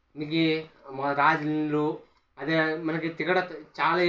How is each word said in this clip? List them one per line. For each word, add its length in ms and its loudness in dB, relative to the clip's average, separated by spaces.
మీకు 320 0
మా 100 0
రాజులు 600 2
అదే 160 -2
మనకి 300 -2
తిక్కడ 220 0
చాలా 200 2